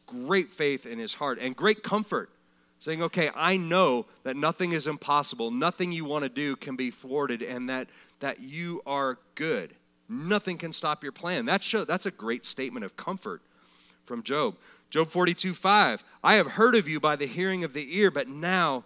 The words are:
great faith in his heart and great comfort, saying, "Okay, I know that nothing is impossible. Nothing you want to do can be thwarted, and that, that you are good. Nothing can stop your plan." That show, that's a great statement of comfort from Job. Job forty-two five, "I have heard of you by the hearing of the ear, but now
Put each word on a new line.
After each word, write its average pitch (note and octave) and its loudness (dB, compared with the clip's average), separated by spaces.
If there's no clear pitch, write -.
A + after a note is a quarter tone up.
great C#3+ 0
faith C#3+ -2
in A#2 -8
his A2+ -4
heart C3+ -4
and B2+ -4
great G#3+ 2
comfort, F#3+ -2
saying, D#3+ -4
"Okay, E3 0
I F3 2
know E3 4
that C3 -4
nothing E3 0
is D3+ -2
impossible. C#3+ 0
Nothing F3 0
you E3 -6
want D3 -2
to C3 -2
do C3+ -4
can - -10
be B2+ -4
thwarted, C3 -4
and B2 -6
that, C3 -4
that C#3 -6
you D#3+ -8
are C3+ -2
good. C3+ -2
Nothing E3 -2
can D#3+ -8
stop D3+ -2
your C#3 -10
plan." E3 -4
That F3+ 2
show, G#3 -2
that's F3+ -2
a F#3+ -2
great A2+ -6
statement B2 -6
of F#2 -12
comfort F#2+ -8
from A#2+ -8
Job. C3 -2
Job D#3+ 2
forty-two F3+ 2
five, F#3 4
"I F3+ 8
have D#3+ 4
heard A#3 6
of F3+ 4
you D#3 -2
by D3+ 2
the C#3+ -4
hearing F3+ -2
of D3 -6
the D3 -6
ear, G3 6
but C#3 -2
now D3+ 0